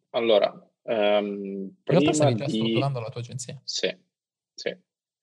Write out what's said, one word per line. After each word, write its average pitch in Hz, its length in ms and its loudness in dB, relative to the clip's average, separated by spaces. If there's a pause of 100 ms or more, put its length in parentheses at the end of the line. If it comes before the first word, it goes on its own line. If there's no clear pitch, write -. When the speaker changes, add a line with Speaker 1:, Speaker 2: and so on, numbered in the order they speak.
(120)
Speaker 1:
allora, 113 400 4 (320)
ehm, 104 500 2
Speaker 2:
In 98 400 -8 (100)
realtà 151 280 4
Speaker 1:
prima - 20 0
Speaker 2:
stavi 147 220 4
già 98 100 -4
Speaker 1:
di - 100 -4
Speaker 2:
strutturando 113 440 0
la 113 100 -8
tua 120 120 -10
agenzia. 123 420 -12
Speaker 1:
Sì, - 320 -4 (580)
sì. - 220 -8 (480)